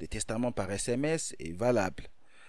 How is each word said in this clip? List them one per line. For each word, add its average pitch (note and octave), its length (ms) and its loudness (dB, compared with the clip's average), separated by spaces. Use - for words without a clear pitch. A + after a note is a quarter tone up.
le - 80 -6
testament A#2 440 0
par F#2+ 180 -2
S G2 180 -2
M B2 160 2
S D#3 360 0
est E2 120 -6
valable. A2 560 2